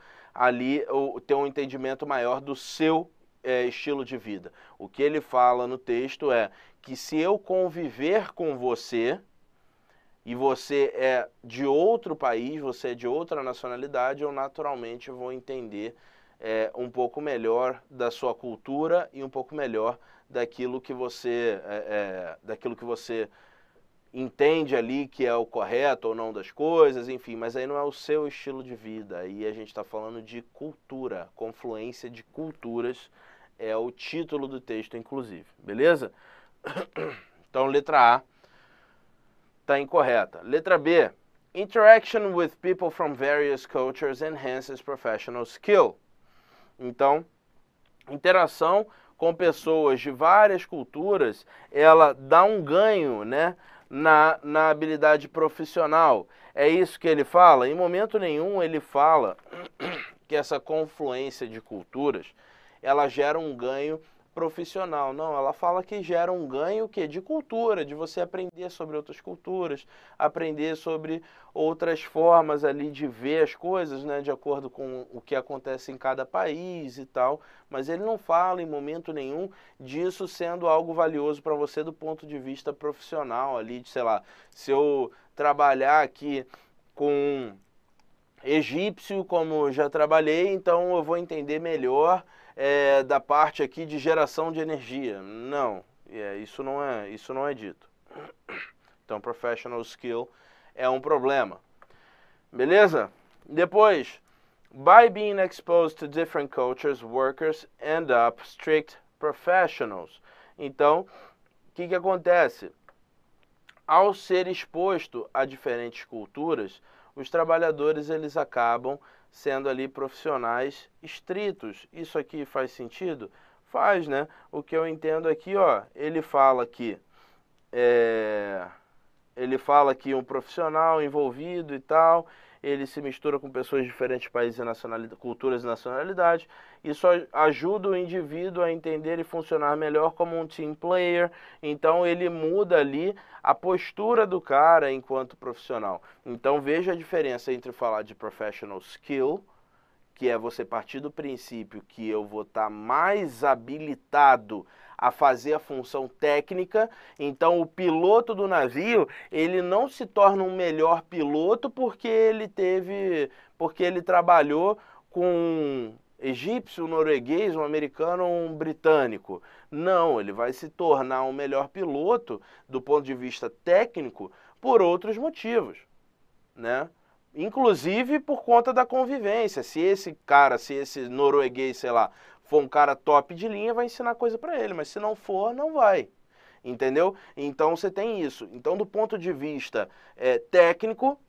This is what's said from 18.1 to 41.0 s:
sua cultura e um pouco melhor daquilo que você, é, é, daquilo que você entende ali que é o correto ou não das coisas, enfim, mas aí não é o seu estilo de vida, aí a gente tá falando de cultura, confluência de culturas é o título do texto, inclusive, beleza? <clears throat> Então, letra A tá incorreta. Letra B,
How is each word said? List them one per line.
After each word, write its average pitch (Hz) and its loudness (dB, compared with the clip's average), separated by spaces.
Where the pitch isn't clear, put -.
sua 120 -4
cultura 147 -4
e 135 -14
um 135 -10
pouco 131 -10
melhor 117 -4
daquilo 123 -6
que 131 -12
você, 120 -4
é, 104 -8
é, 95 -6
daquilo 110 -10
que 120 -16
você 113 -6
entende 143 0
ali 127 -2
que 131 -4
é 120 0
o 117 -2
correto 120 -2
ou 113 -4
não 113 -8
das 104 -12
coisas, 143 2
enfim, 123 -12
mas 117 -8
aí 131 -6
não 143 -6
é 143 -4
o 143 -6
seu 151 -4
estilo 135 -14
de 123 -16
vida, 107 -14
aí 101 -10
a 107 -4
gente 107 -14
tá 107 -10
falando 113 -12
de 117 -16
cultura, 131 -12
confluência 113 -12
de 117 -20
culturas 123 -10
é 110 -6
o 120 -4
título 151 -8
do 131 -12
texto, 110 -10
inclusive, 113 -12
beleza? 131 2
<clears throat> 156 -10
Então, 131 0
letra 139 6
A - -18
tá 139 2
incorreta. 127 0
Letra 160 2
B, 151 4